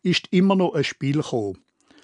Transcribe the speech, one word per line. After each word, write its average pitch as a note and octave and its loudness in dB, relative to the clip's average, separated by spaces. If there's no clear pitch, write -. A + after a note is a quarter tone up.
ist F3+ 0
immer F#3+ 4
noch F3+ 0
ein C#3+ 0
Spiel C#3+ -2
gekommen. G2+ -6